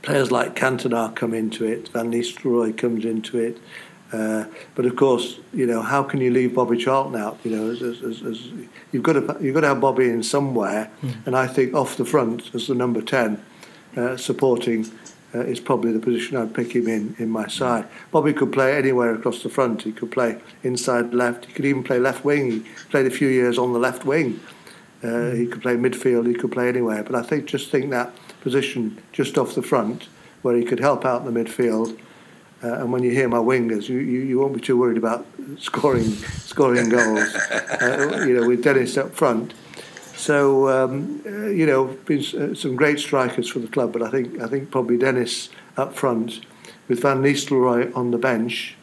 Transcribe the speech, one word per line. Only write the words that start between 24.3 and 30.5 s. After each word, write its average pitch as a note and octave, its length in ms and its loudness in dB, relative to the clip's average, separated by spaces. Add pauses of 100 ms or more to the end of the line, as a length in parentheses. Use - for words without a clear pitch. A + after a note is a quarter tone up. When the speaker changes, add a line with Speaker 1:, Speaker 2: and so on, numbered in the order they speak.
Speaker 1:
Uh, A#2 280 -2
he A#2+ 140 0
could A#2 160 -8
play B2 140 2
midfield. A#2+ 520 2
He A#2+ 80 4
could A#2 180 -2
play B2 160 2
anywhere. A2+ 340 0
But B2+ 120 -4
I A#2+ 80 2
think, D3 240 -2
just - 220 -6
think C#3 200 0
that B2 240 -2 (260)
position B2+ 640 -2 (100)
just - 260 -2
off B2+ 180 0
the B2 80 -2
front A#2 440 -2 (340)
where B2 140 2